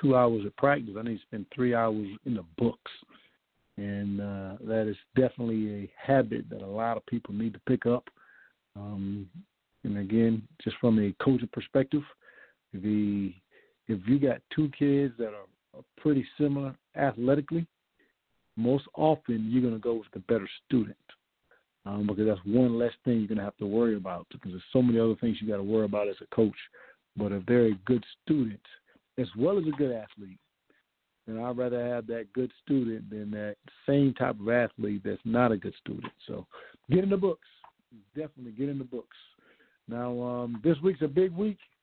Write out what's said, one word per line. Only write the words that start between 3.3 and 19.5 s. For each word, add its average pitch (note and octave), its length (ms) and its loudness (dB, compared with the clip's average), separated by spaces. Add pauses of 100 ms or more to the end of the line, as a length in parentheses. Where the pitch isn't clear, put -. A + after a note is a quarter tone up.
And, G2+ 440 -4
uh, G2 400 -8
that A2 280 0
is G2+ 80 -6 (200)
definitely A2+ 580 0
a G2 160 -10 (100)
habit A#2 480 2
that G#2+ 140 -12
a G2 40 -12
lot A2 300 -4
of - 100 -8
people G#2+ 280 -6
need G#2+ 200 -4
to - 120 -20
pick B2+ 200 0
up. A#2+ 220 0 (680)
Um, G2+ 520 -8 (540)
and G2+ 160 -4
again, A2 480 2 (160)
just A2+ 140 -6
from A2+ 240 4
a G2+ 120 2 (100)
coaching B2 300 2
perspective, C#3 500 -2 (720)
the, G2+ 600 -2 (540)
if A2 180 -2
you C#3 140 4
got C3+ 220 0 (120)
two D3+ 240 2
kids C#3 400 2
that A2+ 120 -6
are, G#2 180 -14 (260)
are - 100 -20 (120)
pretty C#3 280 2 (140)
similar C#3 340 0 (220)
athletically, C#3+ 720 2 (880)
most B2 280 2 (100)
often B2 560 0